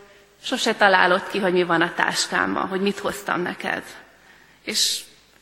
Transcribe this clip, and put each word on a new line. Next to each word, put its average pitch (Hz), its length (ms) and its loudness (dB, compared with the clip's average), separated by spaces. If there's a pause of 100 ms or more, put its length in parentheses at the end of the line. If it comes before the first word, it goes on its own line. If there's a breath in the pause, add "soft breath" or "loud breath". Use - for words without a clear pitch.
(440 loud breath)
sose 226 320 -2
találod 185 520 4
ki, 202 120 -4
hogy 190 140 0
mi 180 100 4
van 170 180 2
a 175 120 0
táskámban, - 760 -2
hogy 185 140 -4
mit 196 180 -2
hoztam - 420 -4
neked. 190 420 -6 (800 soft breath)
És - 380 -4 (400)